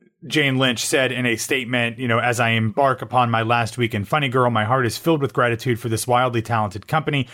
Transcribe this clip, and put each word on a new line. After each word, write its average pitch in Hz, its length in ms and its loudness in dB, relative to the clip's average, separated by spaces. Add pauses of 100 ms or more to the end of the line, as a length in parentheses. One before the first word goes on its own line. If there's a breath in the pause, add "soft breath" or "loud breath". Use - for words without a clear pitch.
(280)
Jane 135 320 0
Lynch 127 260 0
said 131 260 2
in 123 140 -4
a 117 100 2
statement, 120 640 -2
you 127 100 -4
know, 117 120 2
"As 117 200 0
I 117 100 2
embark 113 520 2
upon 123 300 0
my 113 100 0
last 117 380 0
week 117 160 0
in 101 100 -2
Funny 143 240 -2
Girl, 123 220 2
my 107 140 0
heart 127 200 2
is 107 100 -2
filled 165 240 0
with 139 140 -4
gratitude 120 460 0
for 120 100 -6
this 110 160 -2
wildly 120 380 2
talented 107 440 -4
company 147 460 -2